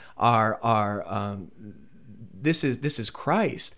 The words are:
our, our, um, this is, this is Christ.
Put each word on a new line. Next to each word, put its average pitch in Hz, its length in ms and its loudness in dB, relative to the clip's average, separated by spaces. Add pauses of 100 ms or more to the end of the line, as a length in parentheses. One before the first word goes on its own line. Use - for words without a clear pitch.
(180)
our, 110 440 4
our, 104 500 2
um, 101 400 -4 (880)
this 156 240 2
is, 127 160 0
this 143 200 -2
is 107 100 -4
Christ. 160 680 -2